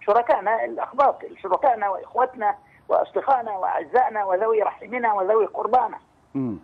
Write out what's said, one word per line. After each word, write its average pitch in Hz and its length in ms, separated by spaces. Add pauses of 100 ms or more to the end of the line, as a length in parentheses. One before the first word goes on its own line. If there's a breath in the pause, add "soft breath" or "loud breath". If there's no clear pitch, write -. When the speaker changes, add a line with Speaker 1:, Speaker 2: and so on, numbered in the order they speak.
Speaker 1:
شركائنا 226 640
الأقباط، - 560 (200)
شركائنا 202 480
وإخوتنا 233 680 (340 soft breath)
وأصدقائنا 226 680
وأعزائنا 185 680
وذوي 214 360
رحمنا 220 520
وذوي 202 320
قربانا. 220 520 (380)
Speaker 2:
مم. 123 280